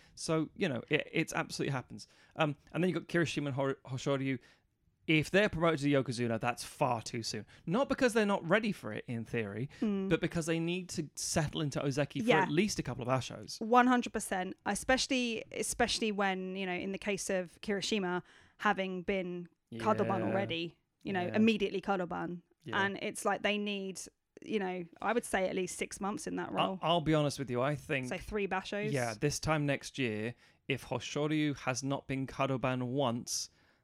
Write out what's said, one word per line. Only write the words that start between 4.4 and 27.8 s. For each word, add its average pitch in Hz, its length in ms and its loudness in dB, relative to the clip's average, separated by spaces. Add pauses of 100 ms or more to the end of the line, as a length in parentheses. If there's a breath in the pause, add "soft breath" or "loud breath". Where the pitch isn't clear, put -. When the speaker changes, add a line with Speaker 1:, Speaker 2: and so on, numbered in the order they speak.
Speaker 1:
If 156 240 6
they're 202 160 8
promoted 160 320 2
to 143 80 2
Yokozuna, 120 520 2
that's 120 220 -2
far 123 400 0
too 113 220 -6
soon. 107 200 -6 (220 soft breath)
Not 220 220 2
because 262 240 2
they're 220 120 4
not 196 240 2
ready 214 220 4
for 110 220 -6
it, 113 160 -6
in 117 160 -4
theory, 110 440 -2 (120)
Speaker 2:
Mm. 196 280 0
Speaker 1:
but 165 120 4
because 165 260 -2
they 165 140 2
need 175 300 -2
to 147 260 -6
settle - 440 -2
into 151 200 -2
Ozeki 139 420 0
for 107 60 0
Speaker 2:
Yeah. 190 140 6
Speaker 1:
at 156 100 0
least 190 260 2
a 156 60 -2
couple 123 180 -6
of 117 60 -4
Ashos. 123 520 -2
Speaker 2:
One 240 280 6
hundred 247 240 2
percent. 190 520 -4
Especially, 247 840 2
especially - 640 0
when, 185 420 0
you 190 120 -4
know, 185 60 -2
in 190 200 -2
the 190 60 -4
case - 320 -2
of 185 200 -2 (120)
Kirishima, 185 600 0 (360 soft breath)
having 190 440 0
been 180 460 -4 (260)
Kadoban 214 460 2
Speaker 1:
Yeah. 185 60 0
Speaker 2:
already, 175 500 -2 (260)
you 202 100 -4
know, 180 100 0
Speaker 1:
Yeah. 180 120 -2
Speaker 2:
immediately 208 460 4
Kadoban. 175 600 -2 (220)
Speaker 1:
Yeah. 196 200 0
Speaker 2:
And 196 180 -2
it's 220 220 -6
like 202 180 0
they 208 160 0
need, 196 420 -4 (400)
you 214 200 -2
know, 180 240 -4 (160)
I 202 120 0
would 233 120 0
say 190 240 0
at - 80 -4
least 185 220 -4
six - 220 -8
months 202 280 -4
in 180 80 -6
that 180 140 -6
Speaker 1:
I'll, - 40 -6
Speaker 2:
role. 185 260 0
Speaker 1:
I'll 170 200 2
be 156 140 2
honest 147 260 2
with 123 100 -6
you, 120 100 0
I 143 140 2
think 131 340 -4